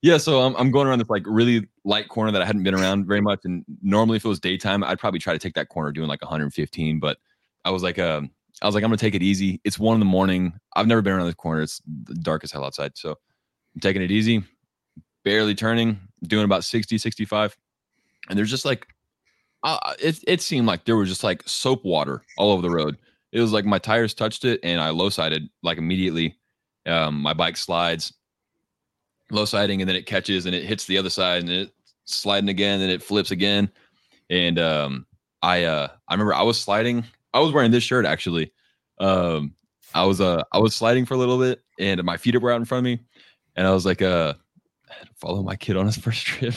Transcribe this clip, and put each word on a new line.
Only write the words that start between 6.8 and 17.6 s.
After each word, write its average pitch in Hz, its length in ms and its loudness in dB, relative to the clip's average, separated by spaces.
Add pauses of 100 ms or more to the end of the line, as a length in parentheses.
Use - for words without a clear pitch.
but 73 180 -4 (480)
I 92 60 -2
was 92 120 -2
like, 90 160 -4
um, 78 320 -2 (300)
I - 40 -4
was 104 100 0
like, 104 80 2
"I'm 113 60 2
gonna 113 80 2
take 101 180 0
it 90 80 0
easy. 95 400 0
It's 101 160 -4
one 113 160 4
in 110 40 4
the 104 60 4
morning. 92 480 2 (220)
I've 107 120 2
never 113 140 6
been 98 120 2
around 92 140 0
this 82 80 -4
corner. 80 260 -4
It's - 180 -6 (420)
dark 78 220 -2
as 76 80 -12
hell 71 140 -8
outside." 69 320 -10
So 78 140 -10 (640)
I'm - 60 -14
taking 98 200 0
it 90 100 0
easy, 110 320 2 (800)
barely 107 320 2
turning, 113 440 0 (240)
doing 107 220 2
about 95 180 2
sixty, 113 340 -2
sixty-five. 107 580 -2 (760)